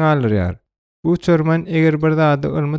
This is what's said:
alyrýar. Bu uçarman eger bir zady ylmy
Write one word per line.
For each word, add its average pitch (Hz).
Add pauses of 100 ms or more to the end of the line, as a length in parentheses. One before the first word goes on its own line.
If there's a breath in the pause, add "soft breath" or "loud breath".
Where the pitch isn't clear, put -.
(100)
alyrýar. 107 (500)
Bu 160
uçarman 165
eger 160
bir 156
zady 147
ylmy 147